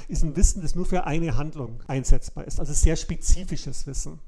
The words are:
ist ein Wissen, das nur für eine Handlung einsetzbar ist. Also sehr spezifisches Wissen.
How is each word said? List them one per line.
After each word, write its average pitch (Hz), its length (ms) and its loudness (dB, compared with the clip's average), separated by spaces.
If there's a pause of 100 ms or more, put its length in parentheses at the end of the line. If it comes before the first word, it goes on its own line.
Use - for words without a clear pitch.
ist 170 160 0
ein 151 140 0
Wissen, - 240 2
das 151 140 0
nur 180 100 0
für 180 200 0
eine 160 300 0
Handlung 143 520 -4
einsetzbar - 580 2
ist. - 160 -2
Also 147 100 -4
sehr 156 240 4
spezifisches 160 920 -2
Wissen. 147 400 -8